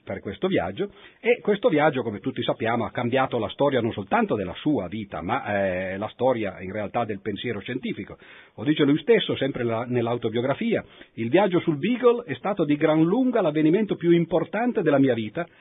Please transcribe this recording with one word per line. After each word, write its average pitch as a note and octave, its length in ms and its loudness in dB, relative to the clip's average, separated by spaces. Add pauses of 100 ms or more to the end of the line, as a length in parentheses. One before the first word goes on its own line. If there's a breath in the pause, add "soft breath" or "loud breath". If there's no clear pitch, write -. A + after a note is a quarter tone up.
per G2 160 -8
questo A2+ 300 -6
viaggio A#2+ 420 -2 (300 loud breath)
e A#3+ 200 2
questo - 280 0
viaggio, D3 340 4
come A2 160 -4
tutti A#2 240 -6
sappiamo, A#2 420 -2
ha F#2+ 60 -6
cambiato C3 480 0
la G#2 120 -2
storia C#3 300 2
non A2 120 -2
soltanto G3+ 420 0
della F#2+ 200 -4
sua A#2 340 -2
vita, F#2+ 340 -8
ma, A#2 220 -2
eh, F#2+ 520 -2
la G#2+ 120 -6
storia A2+ 520 0
in F#2+ 120 -8
realtà G#2 320 -4
del G#2+ 160 -6
pensiero G#2 400 -6
scientifico. A2+ 580 -8 (380 loud breath)
Lo - 80 -10
dice D3+ 180 2
lui C#3+ 160 4
stesso, F#3+ 380 2
sempre C3+ 260 -4
la, A#2 240 -2
nell'autobiografia: A#2+ 1000 -2 (300 loud breath)
"Il A#2 160 -4
viaggio F3+ 300 4
sul D#3 180 -2
Beagle A#3+ 460 2
è C#3 100 -6
stato F#3+ 300 -2
di D3 100 2
gran D#3 300 4
lunga A3+ 380 2
l'avvenimento D#3+ 520 2
più E3+ 160 0
importante F#3 720 2
della D3 160 4
mia C3+ 160 4
vita A#2 320 -6 (140 soft breath)